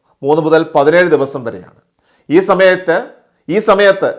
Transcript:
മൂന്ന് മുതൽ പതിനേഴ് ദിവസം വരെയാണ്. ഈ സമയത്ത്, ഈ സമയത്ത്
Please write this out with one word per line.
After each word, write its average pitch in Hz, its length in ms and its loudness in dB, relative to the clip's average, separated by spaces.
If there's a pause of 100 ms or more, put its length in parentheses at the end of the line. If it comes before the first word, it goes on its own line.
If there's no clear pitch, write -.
(240)
മൂന്ന് 151 240 0
മുതൽ 160 180 2 (100)
പതിനേഴ് 165 400 2
ദിവസം 135 320 -4
വരെയാണ്. 90 340 -16 (480)
ഈ 156 100 2 (100)
സമയത്ത്, 180 480 0 (520)
ഈ 185 100 -2 (100)
സമയത്ത് 196 500 2